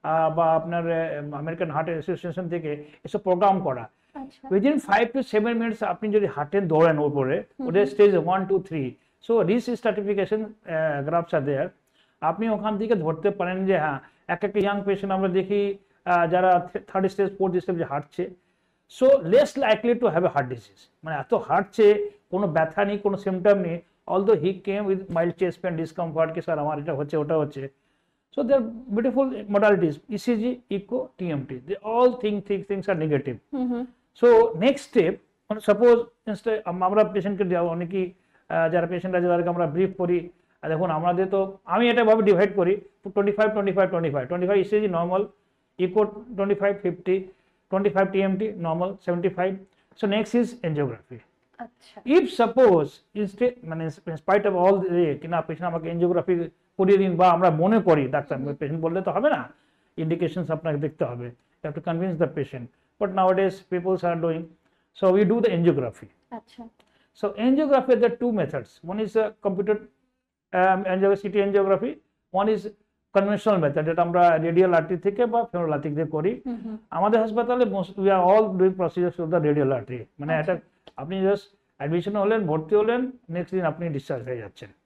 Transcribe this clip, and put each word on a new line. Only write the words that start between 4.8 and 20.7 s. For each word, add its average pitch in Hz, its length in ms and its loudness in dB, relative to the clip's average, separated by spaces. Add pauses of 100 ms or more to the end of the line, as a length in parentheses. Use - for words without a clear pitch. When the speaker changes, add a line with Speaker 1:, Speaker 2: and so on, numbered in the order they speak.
Speaker 1:
to 269 60 -2 (120)
seven 220 300 0
minutes 220 240 -4
আপনি 202 260 -4
যদি 202 140 4
হাঁটেন, 160 420 -2
দৌড়েন 156 300 4
ওপরে, 147 400 0
Speaker 2:
হুম - 300 -10
Speaker 1:
ওদের 196 140 2
Speaker 2:
হুম। 254 80 0
Speaker 1:
স্টেজ 202 260 6
ওয়ান, 180 300 0
টু, 196 120 0
থ্রি, 139 360 -6 (340)
so 233 40 0 (180)
risk 233 160 0 (160)
stratification, 202 640 -2
আহ, 160 600 -4
গ্রাফস 170 300 -2
are 147 100 0
there। 143 240 -2 (520)
আপনি 185 280 -2
ওখান 208 300 -2
থেকে 226 160 0
ধরতে 160 360 -2
পারেন 185 360 -4
যে 190 120 2
হ্যাঁ, 147 200 -2 (300)
এক 170 160 -4
একটা 202 140 -2
ইয়াং 202 260 0
পেশেন্ট 196 300 -2
আমরা 190 140 0
দেখি, 196 500 -2 (260)
আহ, 175 220 2
যারা 180 420 4 (180)
থার্ড 190 200 0
স্টেজ, 190 320 -2
ফোর্থ 185 180 0
স্টেজ 180 200 -2
যে 165 80 -4
হাঁটছে, 151 460 -8 (720)
so 254 60 6
less 269 440 6 (140)
likely 220 300 2
to 240 200 0
have 175 160 2
a - 40 -16
heart 135 140 0
disease, - 340 -14 (220)